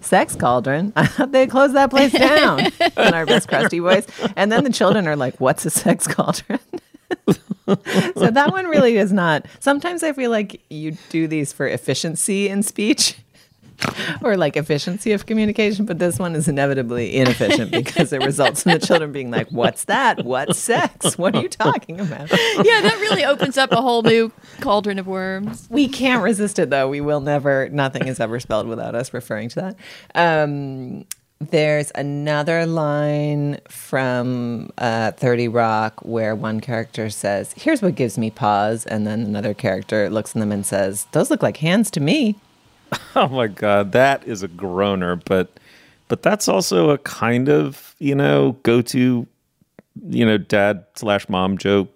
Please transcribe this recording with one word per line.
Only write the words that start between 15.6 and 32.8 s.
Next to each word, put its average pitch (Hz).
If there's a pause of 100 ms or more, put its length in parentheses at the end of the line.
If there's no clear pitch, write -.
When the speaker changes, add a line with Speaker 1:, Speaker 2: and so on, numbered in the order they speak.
Speaker 1:
but 170
this 175
one 175
is 151
inevitably 131
inefficient 120
because -
it 139
results 139
in 175
the 160
children 156
being 127
like, 110
"What's 117
that? 220
What's 127
sex? -
What 185
are 220
you 370
talking -
about?" 156
Speaker 2:
Yeah, 453
that 440
really 392
opens 269
up 269
a 226
whole 240
new 226 (300)
cauldron 208
of 185
worms. 190
Speaker 1:
We 262
can't 254
resist 202
it, 156
though. 135
We 143
will 147
never, 139
nothing 135
is 127
ever 117
spelled 107
without 113
us 120
referring 117
to -
that. 185 (380)
Um, 143 (340)
there's 151
another 147
line 147 (100)